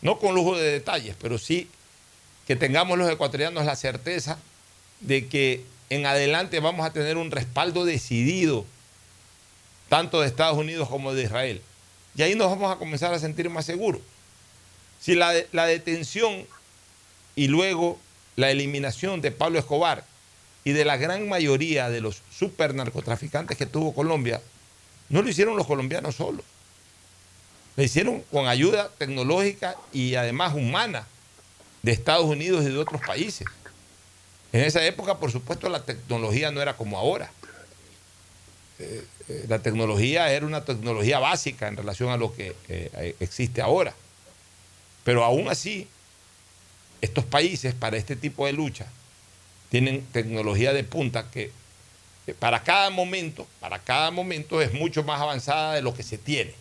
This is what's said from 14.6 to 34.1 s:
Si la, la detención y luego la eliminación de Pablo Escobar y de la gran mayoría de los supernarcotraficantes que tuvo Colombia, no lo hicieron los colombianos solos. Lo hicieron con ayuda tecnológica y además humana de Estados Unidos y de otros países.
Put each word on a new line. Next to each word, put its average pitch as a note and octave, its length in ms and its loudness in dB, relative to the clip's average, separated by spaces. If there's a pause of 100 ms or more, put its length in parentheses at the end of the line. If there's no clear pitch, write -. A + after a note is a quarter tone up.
Si F3 140 4
la, E3+ 180 6 (180)
la E3 140 2
detención E3+ 800 0 (880)
y C#3+ 120 2
luego E3+ 520 2 (360)
la C3+ 160 4
eliminación C#3 680 -2
de C#3+ 120 -2
Pablo E3 280 0
Escobar D3+ 460 0 (580)
y C#3 80 0
de D3 140 4
la D3 100 2
gran F3+ 320 -2
mayoría D3+ 600 2
de A#2 120 -2
los G#2+ 200 -6 (100)
supernarcotraficantes C#3 1300 -2
que C#3 80 -2
tuvo D3+ 280 -2
Colombia, C#3 480 0 (680)
no D#3 120 4
lo A#3+ 80 2
hicieron G#3 280 2
los D#3+ 100 2
colombianos C#3 480 -2
solos. - 300 -6 (1300)
Lo C#3 60 4
hicieron F#3 460 2
con C#3 180 2
ayuda F3+ 500 4
tecnológica F3 800 0 (160)
y B2+ 220 0
además B2+ 380 0
humana D3 540 -2 (760)
de A#2 120 4
Estados D#3+ 320 4
Unidos D#3 400 2
y C#3 40 2
de C3+ 80 -2
otros D3+ 240 -2
países. B2+ 460 -4 (1040)